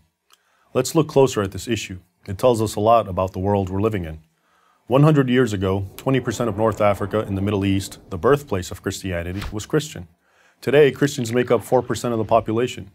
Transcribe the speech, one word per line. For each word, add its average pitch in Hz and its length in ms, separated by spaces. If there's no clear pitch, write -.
Let's 127 220
look 160 100
closer 135 360
at 95 100
this 92 160
issue. 101 320
It 98 120
tells 123 220
us 107 140
a 104 60
lot 110 260
about 95 280
the 95 40
world 98 320
we're 95 100
living 104 240
in. 80 140
One 135 160
hundred 139 260
years 123 240
ago, 98 320
twenty 135 200
percent 120 300
of 95 80
North 107 240
Africa 104 400
and 104 160
the 95 60
Middle 101 240
East, 98 320
the 90 80
birthplace 110 540
of - 120
Christianity, 92 600
was 107 140
Christian. 151 420
Today, 139 280
Christians 139 400
make 120 200
up 113 120
four 127 200
percent 120 320
of 113 40
the 110 60
population. 113 720